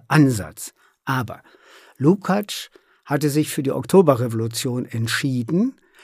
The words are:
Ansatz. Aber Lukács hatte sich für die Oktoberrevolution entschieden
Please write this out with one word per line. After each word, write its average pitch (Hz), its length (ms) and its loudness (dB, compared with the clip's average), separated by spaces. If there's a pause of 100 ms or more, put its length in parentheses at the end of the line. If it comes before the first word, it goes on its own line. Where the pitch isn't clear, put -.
Ansatz. 123 680 0 (320)
Aber 131 360 -6 (580)
Lukács 196 720 0 (360)
hatte 147 240 0
sich 151 200 0
für - 120 -6
die 135 100 -2
Oktoberrevolution 123 1120 2
entschieden 127 880 -2 (280)